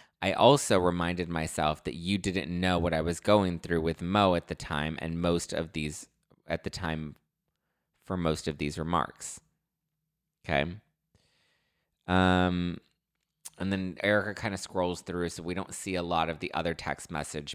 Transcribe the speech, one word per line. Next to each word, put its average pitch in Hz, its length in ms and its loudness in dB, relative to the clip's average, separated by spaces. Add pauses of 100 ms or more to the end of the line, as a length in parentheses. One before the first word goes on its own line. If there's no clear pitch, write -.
(200)
I 92 120 2
also 117 480 8
reminded 87 480 2
myself 80 560 -2
that 60 100 -6
you 87 240 0
didn't 90 320 -2
know 90 280 2
what 85 160 2
I 80 80 2
was 85 180 -2
going 95 400 4
through 82 220 0
with 82 200 -2
Mo 95 320 4
at 80 140 -2
the 87 80 -6
time 78 440 -4
and 82 200 -4
most 85 320 0
of 80 220 -4
these, 76 340 -6 (380)
at 80 180 -4
the - 60 -6
time 80 440 -6 (880)
for 95 120 -4
most 80 320 0
of 73 100 -4
these 73 200 -4
remarks." - 600 -4 (1080)
Okay. 82 360 0 (1300)
Um, 90 680 4 (800)
and 95 120 -4
then 92 320 -4
Erica 104 380 2
kinda 101 160 -4
scrolls 90 460 -2
through, 87 260 -4
so 85 140 -10
we 87 120 -6
don't 90 200 -8
see 95 200 -6
a 87 80 -2
lot 82 260 0
of 80 120 -6
the 87 120 -6
other 82 220 -2
text - 380 -8
message, 76 420 -6